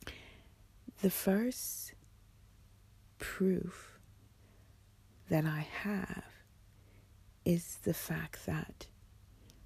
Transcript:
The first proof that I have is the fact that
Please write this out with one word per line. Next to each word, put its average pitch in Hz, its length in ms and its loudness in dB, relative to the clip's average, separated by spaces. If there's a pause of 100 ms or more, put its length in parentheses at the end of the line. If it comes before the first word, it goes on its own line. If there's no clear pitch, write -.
(1000)
The 190 80 8
first - 840 0 (1300)
proof - 800 0 (1300)
that 156 160 6
I 151 220 0 (160)
have - 420 -4 (1200)
is 170 380 2
the 165 120 2
fact - 520 -6
that - 400 -4 (800)